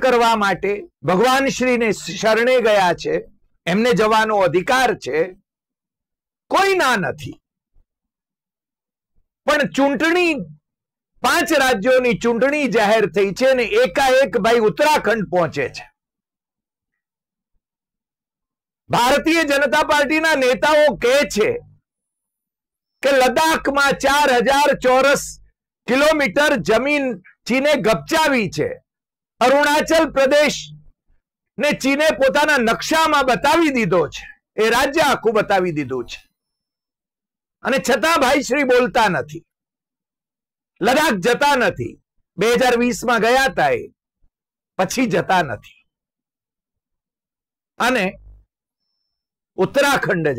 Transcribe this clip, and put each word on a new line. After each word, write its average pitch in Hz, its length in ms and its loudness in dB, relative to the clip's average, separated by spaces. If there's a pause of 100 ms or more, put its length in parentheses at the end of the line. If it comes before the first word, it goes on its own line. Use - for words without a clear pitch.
કરવા 233 400 2
માટે, 196 300 -2 (360)
ભગવાન 254 480 2
શ્રીને 240 320 0 (120)
શરણે 220 560 0 (100)
ગયા 190 380 2
છે, 151 100 -4 (520)
એમને 220 340 0
જવાનો 214 480 2
અધિકાર 185 420 0 (160)
છે, 151 180 -2 (1300)
કોઈ 381 320 2
ના 247 180 0
નથી. - 340 -8 (2000)
પણ 294 280 0
ચૂંટણી, 311 640 0 (840)
પાંચ 302 420 0
રાજ્યોની 247 580 2
ચૂંટણી 254 560 0
જાહેર 214 320 2
થઈ 196 280 -2
છે 262 180 2
અને 226 140 -2 (120)
એકાએક 262 500 2 (120)
ભાઈ 226 260 2
ઉત્તરાખંડ 233 640 0
પહોંચે 151 420 -2
છે. - 180 -20 (3000)
ભારતીય 285 600 0
જનતા 285 400 0
પાર્ટીના 302 520 0
નેતાઓ 294 480 2 (140)
કહે 262 160 2 (160)
છે 165 160 0 (1500)
કે 277 100 2
લદ્દાખમાં 277 880 0
ચાર 285 260 2 (160)
હજાર 277 260 2 (120)
ચોરસ 262 400 2 (640)
કિલોમીટર 285 680 2 (160)
જમીન 269 380 0 (400)
ચીને 269 260 0 (140)
ગપચાવી 254 600 0 (100)
છે. 131 120 -2 (720)
અરુણાચલ 294 720 2
પ્રદેશ 269 460 2 (1000)
ને 285 120 0 (120)
ચીને 277 240 0 (140)
પોતાના 285 420 2
નકશામાં 294 680 0
બતાવી 294 480 0
દીધો 190 320 0
છે, - 160 -16 (380)
એ 220 120 2
રાજ્ય 285 320 0
આખું 220 300 0
બતાવી 196 420 0
દીધું 127 320 -6
છે, - 100 -18 (1400)
અને 254 160 -2
છતાં 311 420 0
ભાઈ 277 240 0
શ્રી 262 240 0
બોલતા 247 380 2
નથી, 151 340 -6 (1400)
લદ્દાખ 262 460 0
જતા 277 300 2
નથી. - 380 -4 (440)
બે 196 160 0
હજાર 247 240 2
વીસમાં 240 480 -2
ગયા 254 320 2
તા 147 220 2
એ, - 40 -12 (920)
પછી 208 340 -2
જતા 180 300 0
નથી 120 380 -12 (2000)
અને 233 260 -2 (1500)
ઉત્તરાખંડ 185 800 0